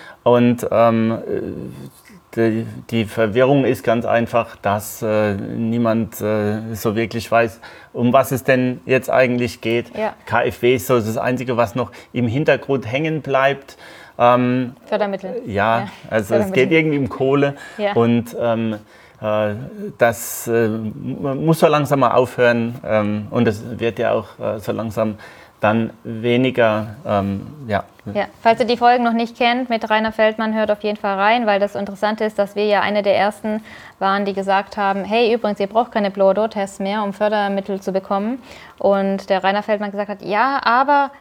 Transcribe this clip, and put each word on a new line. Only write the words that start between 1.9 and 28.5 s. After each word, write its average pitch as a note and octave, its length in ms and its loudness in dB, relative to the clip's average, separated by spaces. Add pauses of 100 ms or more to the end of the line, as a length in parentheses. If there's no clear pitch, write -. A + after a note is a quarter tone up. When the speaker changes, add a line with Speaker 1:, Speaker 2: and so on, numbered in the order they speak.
Speaker 1:
die, A2+ 300 2 (240)
die A2+ 160 2
Verwirrung B2+ 580 4
ist B2+ 180 0
ganz A#2 220 0
einfach, A#2 560 0
dass, G#2 420 -4
äh, G#2+ 320 2
niemand, A2+ 840 -2
äh, G#2+ 540 -2
so G#2 200 -2
wirklich A2+ 360 -4
weiß, A#2 280 2 (360)
um A#2+ 180 0
was C3+ 200 4
es B2+ 120 -4
denn B2+ 400 0
jetzt - 260 0
eigentlich A#2+ 500 2
geht. A#2 360 -2
Speaker 2:
Ja. G#3+ 160 -4 (140)
Speaker 1:
K - 160 2
F - 180 -4
W B2 140 4
ist A2+ 120 -4
so C3 100 2
das A2 200 -2
Einzige, B2 400 -4
was A#2 180 0
noch A#2+ 160 -4 (220)
im B2 160 -2
Hintergrund C3+ 600 0
hängen D#3 320 -4
bleibt. C#3 560 0 (400)
Ähm, B2 560 2 (120)
Speaker 2:
Fördermittel. G3+ 600 -4
Speaker 1:
ja, G#2+ 340 2
Speaker 2:
Ja, G#2+ 80 -8 (220)
Speaker 1:
also A2 120 0
es F#2+ 60 -8
Speaker 2:
Fördermittel. A2+ 380 2
Speaker 1:
geht D#3+ 60 0
irgendwie D#3 260 2
um C3 100 -2
Kohle. C#3 460 0 (240)
Speaker 2:
Ja. G#3 160 -2
Speaker 1:
Und, A#2 440 2
ähm, A2+ 360 -2 (460)
äh, G#2+ 340 0 (420)
das, - 520 0
äh, A2+ 200 2
man B2+ 760 -6
muss D#3+ 160 4
so F3 60 4
langsam D3 340 2
mal A#2 120 4
aufhören, A#2+ 600 2 (100)
ähm, G#2 460 0
und A#2 180 2
es A2 320 -6
wird A2+ 180 -2
ja A2+ 140 0
auch, A2 260 -4
äh, A2 220 -4
so A2 120 -6
langsam A2 440 -4 (440)
dann A2 300 2 (140)
weniger, A#2 880 0 (100)
ähm, G2 400 -2 (220)
ja. G2+ 160 0 (320)
Speaker 2:
Ja, G#2 120 -2 (160)
falls A3+ 180 4